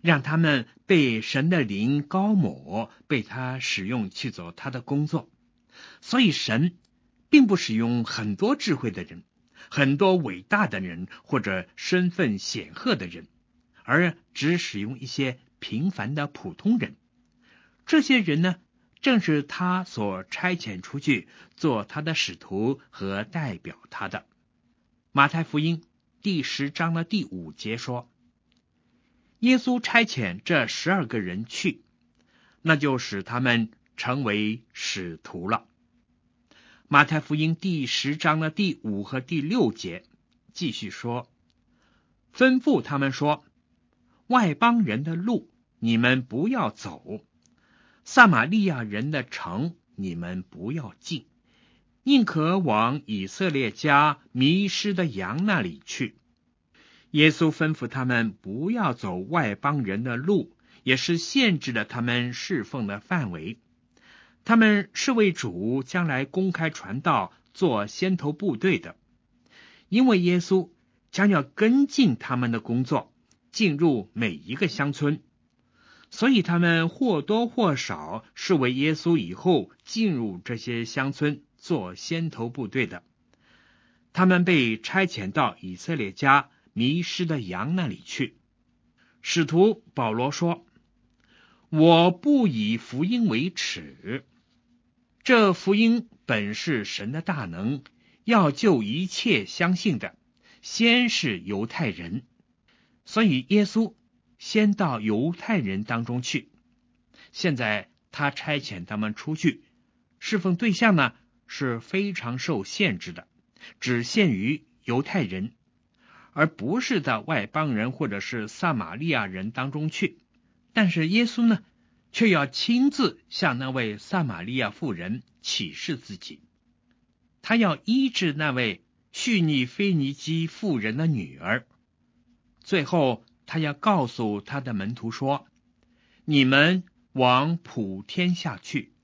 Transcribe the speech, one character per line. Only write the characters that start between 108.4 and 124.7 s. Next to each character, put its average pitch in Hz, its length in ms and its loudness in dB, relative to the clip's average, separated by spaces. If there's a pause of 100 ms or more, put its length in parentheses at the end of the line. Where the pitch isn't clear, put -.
遣 95 280 -10
他 107 100 -8
们 107 180 -4
出 156 220 -8
去， - 260 0 (560)
侍 - 200 -4
奉 175 180 0
对 226 160 0
象 208 240 4
呢， 131 160 2 (340)
是 120 340 -4
非 196 340 -4
常 123 240 -8
受 123 260 -4
限 139 340 -2
制 - 140 -14
的， - 160 -18 (500)
只 123 240 -2
限 185 280 2
于 113 340 -2 (200)
犹 123 180 0
太 185 200 -2
人， 95 300 -6 (800)
而 151 140 2
不 165 340 -4
是 226 220 -2
到 117 180 -2
外 107 260 -4
邦 151 280 -4
人 113 180 -2
或 139 160 -6
者 101 120 -6
是 110 280 -8
撒 170 240 -2
玛 92 220 -6
利 139 140 -8
亚 120 180 0
人 95 240 -8
当 127 200 -6
中 151 200 -4
去。 - 280 -4 (540)
但 214 160 4
是 160 200 0
耶 226 180 2
稣 233 180 -2
呢， 226 180 4 (500)
却 226 160 4
要 151 180 4
亲 247 440 2
自 254 380 -2
向 139 300 0
那 131 120 -4
位 117 280 -2
撒 180 240 -2
玛 107 180 -4
利 110 140 -8
亚 120 160 0